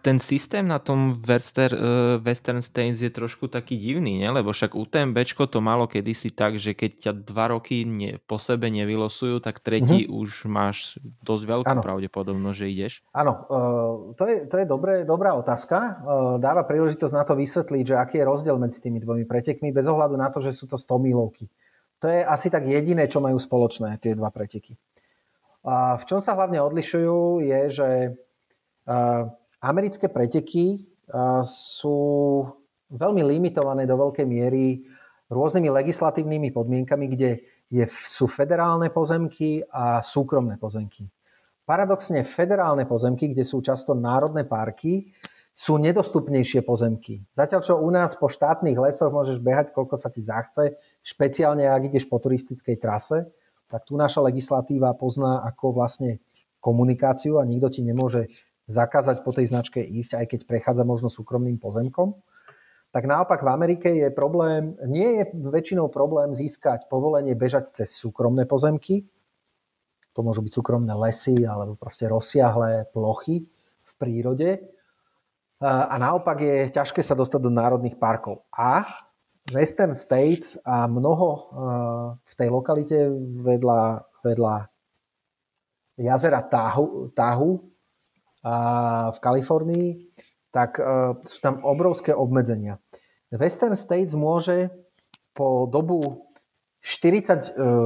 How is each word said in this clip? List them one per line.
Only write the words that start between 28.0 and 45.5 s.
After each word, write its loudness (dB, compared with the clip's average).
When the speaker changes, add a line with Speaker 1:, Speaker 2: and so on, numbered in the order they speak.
Speaker 2:
e, -4
americké 0
preteky, 0
e, -16
sú -4
veľmi 2
limitované 0
do 4
veľkej 0
miery 0
rôznymi 2
legislatívnymi 0
podmienkami, 0
kde 2
je, 2
sú -2
federálne 2
pozemky 0
a 0
súkromné 0
pozemky. -8
Paradoxne 0
federálne 0
pozemky, 0
kde 0
sú -2
často 0
národné 0
parky, -4